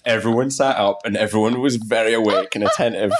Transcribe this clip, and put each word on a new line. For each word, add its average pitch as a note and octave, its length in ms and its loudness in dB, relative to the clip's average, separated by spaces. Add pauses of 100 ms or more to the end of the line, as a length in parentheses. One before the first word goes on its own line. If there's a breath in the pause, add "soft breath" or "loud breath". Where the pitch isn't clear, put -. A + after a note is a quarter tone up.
everyone A#2 440 0
sat C3+ 280 0
up, G2+ 280 0
and G2+ 100 -2
everyone A2 460 0
was C3 140 2
very A2+ 380 0
awake G2+ 420 0
and G2+ 80 -2
attentive G#2 560 0